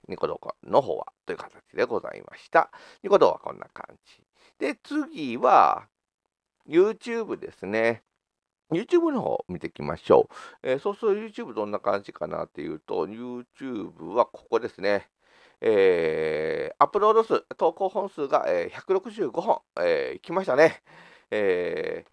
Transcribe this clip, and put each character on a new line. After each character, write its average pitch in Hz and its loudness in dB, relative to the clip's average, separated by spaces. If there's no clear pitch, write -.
ニ 92 -10
コ - -2
動 76 -8
画 - -12
の 110 2
方 90 -4
は - -12
と 95 -6
い - -8
う - -10
形 - -20
で 104 0
ご 123 -2
ざ - -8
い - -14
ま - -20
し - -20
た。 - 4
ニ 196 -8
コ 196 8
動 135 8
は - 0
こ - -12
ん - -18
な - -16
感 - -16
じ。 - -20
で、 277 -4
次 269 -6
は、 120 4
YouTube 196 0
で - -14
す - -16
ね。 113 0
YouTube 320 0
の 233 -2
方 - -2
を - -4
見 - -8
て - -8
い - -12
き - -16
ま 73 -4
し - -2
ょ 65 8
う。 - -20
え 131 -2
ー、 139 -4
そ 202 -4
う 202 -14
す - -8
る 214 -2
と 240 -10
YouTube 135 -12
ど 107 -4
ん 104 -8
な 104 -4
感 101 -2
じ - -16
か - -8
な 80 -8
っ 80 -8
て - -14
い 80 -8
う 78 -8
と、 87 -4
YouTube 110 -12
は 117 2
こ - -20
こ 113 0
で 113 -4
す - -18
ね。 98 -2
え 80 2
ー、 - -20
ア 143 4
ッ - 2
プ 208 -2
ロ 208 4
ー 220 4
ド 226 4
数、 185 0
投 170 0
稿 190 -4
本 202 -4
数 151 -6
が、 139 0
え 87 0
ー、 - -12
百 - -6
六 196 -2
十 208 -6
五 135 -6
本、 208 -2
え 76 0
ー、 - -12
い - -20
き - -14
ま 185 -2
し - -12
た 147 0
ね。 156 4
え 87 -2
ー、 - -20